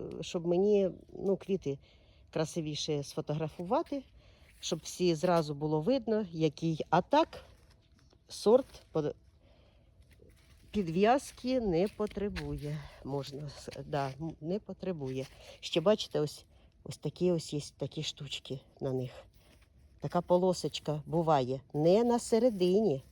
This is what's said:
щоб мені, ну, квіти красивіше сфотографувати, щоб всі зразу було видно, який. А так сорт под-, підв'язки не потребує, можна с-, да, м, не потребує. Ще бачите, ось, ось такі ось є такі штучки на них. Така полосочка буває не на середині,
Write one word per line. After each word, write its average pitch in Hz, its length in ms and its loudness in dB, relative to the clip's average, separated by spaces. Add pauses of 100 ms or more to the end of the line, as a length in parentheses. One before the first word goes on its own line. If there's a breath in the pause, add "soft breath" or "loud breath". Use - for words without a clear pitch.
(200)
щоб 170 260 -6
мені, 190 440 4 (220)
ну, 190 240 -2
квіти 143 420 -4 (540 soft breath)
красивіше 151 720 -4
сфотографувати, 175 1000 -4 (580 soft breath)
щоб 165 220 -4
всі 175 320 2
зразу 160 400 2
було 156 260 0
видно, 220 520 0
який. 160 580 0
А 170 100 6
так - 440 2 (840)
сорт - 540 2 (100)
под-, 151 220 -2 (1600 soft breath)
підв'язки 214 880 0
не 220 280 2
потребує, 156 880 -6 (260 loud breath)
можна 139 440 -6
с-, - 380 -14
да, 143 240 -4 (100)
м, 160 200 -8
не 175 180 -4
потребує. 139 680 -6 (340 loud breath)
Ще - 200 -2
бачите, 185 400 2
ось, - 240 -4 (400 soft breath)
ось - 120 -12
такі 180 360 0
ось 165 200 -2
є 151 80 -4 (160)
такі 147 260 -8
штучки - 580 -10 (200)
на 139 120 -4
них. 127 180 -2 (880 soft breath)
Така 165 200 0
полосочка 170 840 0
буває 143 540 2 (140)
не 175 300 6
на 240 140 4
середині, 202 920 2